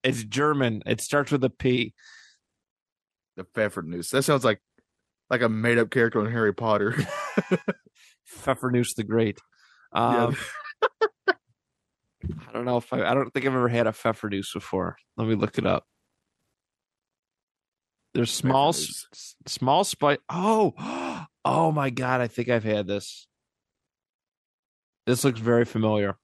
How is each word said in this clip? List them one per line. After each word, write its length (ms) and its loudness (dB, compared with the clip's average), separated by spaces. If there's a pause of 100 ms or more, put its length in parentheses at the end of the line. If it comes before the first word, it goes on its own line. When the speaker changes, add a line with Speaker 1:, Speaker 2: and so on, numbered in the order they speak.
Speaker 1:
It's 220 0
German. 600 0
It 160 -2
starts 280 -2
with 140 2
a 60 2
P. 420 0 (1400)
Speaker 2:
The 80 -14
Pfeffernuss. 680 -4
That 100 2
sounds 240 2
like, 160 2 (640)
like 140 2
a 80 2
made-up 400 2
character 340 2
in 80 -4
Harry 220 2
Potter. 380 0
<laughs> 1300 -6
Speaker 1:
Pfeffernuss 720 -2
the 80 -4
Great. 340 0 (560)
Speaker 2:
Yeah. 340 2
Speaker 1:
Um, 80 -2 (440)
<laughs> 480 -2
I 1300 -10
don't 100 -6
know 140 2
if 160 -4
I, 100 0
I 80 2
don't 180 0
think 140 -2
I've 80 2
ever 160 2
had 180 2
a 60 0
Pfeffernuss 640 -4
before. 420 -6 (220)
Let 100 -2
me 60 2
look 240 -2
it 80 -2
up. 180 0 (2250)
There's 180 2
small, 380 2
s-, 160 -2
Speaker 2:
Pfeffernuss. 260 -12
Speaker 1:
s-, 220 -20 (140)
small 360 2
spice. 340 0 (120)
Oh, 480 2
<gasps> 480 -8 (180)
oh 280 2
my 180 0
God. 320 0
I 40 0
think 220 -4
I've 160 2
had 220 0
this. 400 -8 (1800)
This 180 2
looks 160 2
very 260 4
familiar. 580 0